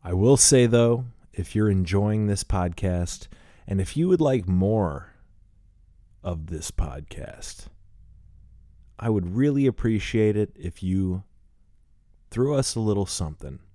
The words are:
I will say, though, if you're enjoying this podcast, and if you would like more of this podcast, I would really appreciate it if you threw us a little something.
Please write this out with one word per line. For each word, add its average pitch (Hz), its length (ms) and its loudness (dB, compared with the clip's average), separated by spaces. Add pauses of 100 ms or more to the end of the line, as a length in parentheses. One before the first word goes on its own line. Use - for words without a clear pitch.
I 90 100 -4
will 117 240 6
say, 123 300 6
though, 117 380 4 (280)
if - 220 -8
you're 107 160 4
enjoying 101 560 2
this 101 160 -2
podcast, 90 840 -4 (360)
and 98 160 -2
if 92 160 -6
you 170 120 0
would 175 120 2
like 131 260 0
more 92 640 -2 (1120)
of 82 240 -8
this 80 240 -10
podcast, - 960 -10 (1300)
I 113 120 -2
would 95 260 0
really 139 320 2
appreciate 110 680 2
it 104 200 0
if - 260 -10
you 92 420 -2 (1080)
threw 135 240 0
us 135 180 0
a 117 60 -2
little 101 260 2
something. 73 540 -10 (160)